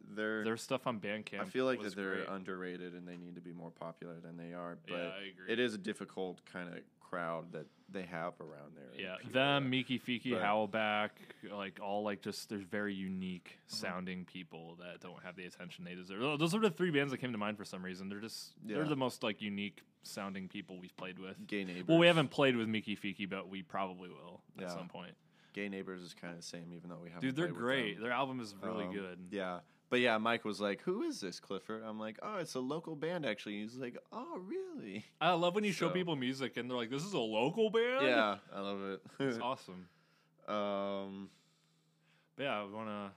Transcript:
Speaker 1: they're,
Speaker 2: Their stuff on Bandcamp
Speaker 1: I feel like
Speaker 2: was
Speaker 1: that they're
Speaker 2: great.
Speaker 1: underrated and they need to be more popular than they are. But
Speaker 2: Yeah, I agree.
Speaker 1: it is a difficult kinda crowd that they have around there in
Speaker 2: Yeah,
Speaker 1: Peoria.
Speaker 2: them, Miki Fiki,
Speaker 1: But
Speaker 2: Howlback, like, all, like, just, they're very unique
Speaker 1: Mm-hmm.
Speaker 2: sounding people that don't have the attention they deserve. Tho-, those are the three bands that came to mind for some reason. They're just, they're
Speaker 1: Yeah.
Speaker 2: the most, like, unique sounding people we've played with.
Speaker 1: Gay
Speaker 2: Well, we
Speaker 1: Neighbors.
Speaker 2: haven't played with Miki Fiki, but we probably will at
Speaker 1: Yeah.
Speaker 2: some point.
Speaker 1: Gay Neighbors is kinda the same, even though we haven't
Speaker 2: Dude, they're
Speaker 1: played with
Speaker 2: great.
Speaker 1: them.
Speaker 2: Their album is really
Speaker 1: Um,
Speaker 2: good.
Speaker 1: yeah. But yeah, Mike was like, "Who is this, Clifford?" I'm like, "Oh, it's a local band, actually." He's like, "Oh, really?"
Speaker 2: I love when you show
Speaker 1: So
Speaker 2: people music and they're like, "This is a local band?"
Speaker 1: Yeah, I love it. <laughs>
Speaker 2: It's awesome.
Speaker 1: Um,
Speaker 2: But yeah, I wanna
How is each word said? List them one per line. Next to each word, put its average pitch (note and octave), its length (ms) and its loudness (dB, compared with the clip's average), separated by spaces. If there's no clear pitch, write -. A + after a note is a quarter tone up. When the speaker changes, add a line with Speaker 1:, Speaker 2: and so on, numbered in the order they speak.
Speaker 1:
they're, G#2+ 280 0
Speaker 2:
Their A2 140 0
stuff - 300 -2
on A#2 120 -2
Bandcamp G#2 420 -4
Speaker 1:
I F#2+ 40 -2
feel B2 200 2
like B2 140 4
Speaker 2:
was G#2 140 -4
Speaker 1:
that G2+ 80 -4
they're F#2+ 160 0
Speaker 2:
great. F2 120 -4
Speaker 1:
underrated F2+ 640 -6
and F2+ 140 -10
they F2 100 -10
need F2 180 -10
to F2+ 60 -12
be F2 120 -10
more E2+ 180 -10
popular E2 480 -10
than E2+ 180 -12
they E2+ 160 -10
are. F2 240 -6
But F2+ 60 -6
Speaker 2:
Yeah, F2 160 -2
I G2 220 -8
agree. F#2 220 -16
Speaker 1:
it A2+ 60 2
is B2 160 4
a - 40 -4
difficult F#2 600 -4
kinda F2 280 -8
crowd E2+ 540 -4
that D#2 120 -8
they F#2+ 140 -4
have E2+ 380 -4
around D2+ 340 -14
there C2+ 180 -16
in C2 60 -10
Speaker 2:
Yeah, F#2 180 -6
Speaker 1:
Peoria. A#2 160 -10
Speaker 2:
them, C#3 360 6
Miki B2+ 300 2
Fiki, B2 320 0
Speaker 1:
But A2 120 4
Speaker 2:
Howlback, G#2+ 640 4
like, G2 300 -6
all, G#2 220 0
like, G2+ 180 0
just, - 280 -6
they're A2 100 -2
very G2+ 340 0
unique F#2 720 -4
Speaker 1:
Mm-hmm. - 80 -8
Speaker 2:
sounding F#2 500 -4
people E2 520 -12
that F2 220 -12
don't E2+ 240 -12
have F2+ 120 -8
the F#2 100 -8
attention F2+ 400 -10
they F2+ 100 -6
deserve. F#2 260 -8
Tho-, D3 160 2
those D#3+ 180 4
are A3 40 2
the A3 120 4
three F3 200 2
bands C#3+ 200 4
that B2 80 -2
came B2+ 120 -2
to A2+ 60 -2
mind G#2 200 0
for G2+ 80 -8
some F#2 200 -10
reason. F#2 240 -6
They're G2+ 100 -6
just, - 340 -10
they're A#2 180 0
Speaker 1:
Yeah. D3+ 60 2
Speaker 2:
the D3 60 4
most, B2+ 280 0
like, A2 180 0
unique G2+ 400 -4
sounding G2 460 -6
people F#2+ 300 -10
we've F2+ 180 -14
played F#2 220 -8
with. G2 280 -10
Speaker 1:
Gay G2+ 180 0
Speaker 2:
Well, - 40 -
we F2 40 -4
Speaker 1:
Neighbors. D#3 340 8
Speaker 2:
haven't E3 220 8
played C3+ 260 6
with A2+ 120 2
Miki G#2+ 280 0
Fiki, G2 340 -4
but F#2+ 180 -4
we F#2+ 140 -6
probably F#2 480 -4
will D#2+ 320 -14
at G2+ 60 -8
Speaker 1:
Yeah. F2+ 60 -4
Speaker 2:
some F2 200 -4
point. F2+ 260 -10
Speaker 1:
Gay G2+ 160 -2
Neighbors F#2+ 340 -6
is E2 100 -12
kinda F2 220 -8
the E2+ 80 -12
same, F2 280 -10
even E2+ 160 -12
though E2+ 120 -8
we E2+ 100 -12
haven't F2 120 -10
Speaker 2:
Dude, C3 140 0
they're E3 100 2
Speaker 1:
played - 80 -2
with - 80 -6
Speaker 2:
great. A#2+ 340 2
Speaker 1:
them. G#2 80 -6
Speaker 2:
Their A#2+ 80 0
album C3 280 0
is G#2 220 -8
really F#2 240 0
Speaker 1:
Um, F#2 80 -2
Speaker 2:
good. F2+ 380 -4
Speaker 1:
yeah. F#2 300 0
But B2 120 8
yeah, A#2 180 8
Mike A2+ 260 4
was G2+ 160 0
like, G2+ 200 2
"Who F#3+ 200 0
is D#4+ 180 -2
this, F2+ 200 -4
Clifford?" A2 420 -4
I'm A2 180 -6
like, A2 220 -6
"Oh, G#3+ 160 -4
it's D#3+ 160 -4
a C3 60 0
local D#3 360 -2
band, D#3+ 300 0
actually." G#2 360 0
He's A2+ 140 -6
like, B2+ 220 -4
"Oh, C4+ 260 -6
really?" G#3+ 680 -6
Speaker 2:
I E3+ 140 8
love F3 220 6
when G#3 80 4
you G#3 80 4
show E3+ 160 2
Speaker 1:
So F3+ 80 2
Speaker 2:
people F3 200 2
music C3 420 0
and A#2+ 120 -2
they're B2+ 80 0
like, A#2 140 0
"This C#3 120 0
is G3+ 100 -6
a D#3+ 60 4
local C3 520 4
band?" B3 340 4
Speaker 1:
Yeah, A2 320 8
I G2+ 60 -4
love G2 240 -2
it. G2 180 -4
<laughs> - 80 -20
Speaker 2:
It's B2+ 200 2
awesome. F#2+ 500 -4
Speaker 1:
Um, G2 840 0
Speaker 2:
But C3+ 80 -4
yeah, A#2+ 180 2
I - 40 -2
wanna G#2 520 -6